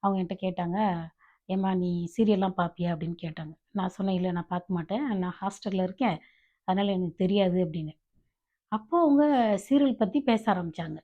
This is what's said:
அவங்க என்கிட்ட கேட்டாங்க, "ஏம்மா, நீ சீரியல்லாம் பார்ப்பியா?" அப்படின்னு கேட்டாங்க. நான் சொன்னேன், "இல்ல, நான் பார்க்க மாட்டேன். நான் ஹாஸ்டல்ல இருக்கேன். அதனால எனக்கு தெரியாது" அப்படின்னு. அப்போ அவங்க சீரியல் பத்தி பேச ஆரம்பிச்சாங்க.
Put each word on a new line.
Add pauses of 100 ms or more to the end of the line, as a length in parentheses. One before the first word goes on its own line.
அவங்க
என்கிட்ட
கேட்டாங்க, (400)
"ஏம்மா,
நீ
சீரியல்லாம்
பார்ப்பியா?"
அப்படின்னு
கேட்டாங்க. (180)
நான்
சொன்னேன்,
"இல்ல,
நான்
பார்க்க
மாட்டேன்.
நான்
ஹாஸ்டல்ல
இருக்கேன். (440)
அதனால
எனக்கு
தெரியாது"
அப்படின்னு. (680)
அப்போ
அவங்க (100)
சீரியல்
பத்தி
பேச
ஆரம்பிச்சாங்க.